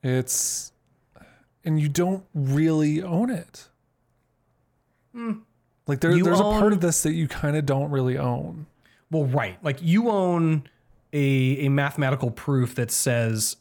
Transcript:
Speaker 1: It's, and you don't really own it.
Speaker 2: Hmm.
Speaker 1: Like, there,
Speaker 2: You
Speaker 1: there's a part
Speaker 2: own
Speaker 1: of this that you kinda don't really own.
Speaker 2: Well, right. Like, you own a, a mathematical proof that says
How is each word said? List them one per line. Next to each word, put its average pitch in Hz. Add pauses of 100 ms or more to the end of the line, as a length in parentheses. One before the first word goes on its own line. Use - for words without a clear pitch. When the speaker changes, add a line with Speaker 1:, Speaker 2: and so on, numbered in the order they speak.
Speaker 1:
It's, - (920)
and 156
you 147
don't 180 (100)
really 151
own 190
it. - (1500)
Speaker 2:
Hmm. 233 (540)
Speaker 1:
Like, 139
there, 165
Speaker 2:
You 175
Speaker 1:
there's 190
a 208
part 208
Speaker 2:
own 208
Speaker 1:
of 190
this 170
that 156
you 160
kinda 151
don't 139
really 131
own. 139 (440)
Speaker 2:
Well, 160
right. 120
Like, 143
you 196
own 170 (440)
a, 139
a -
mathematical 139
proof 127
that 120
says 113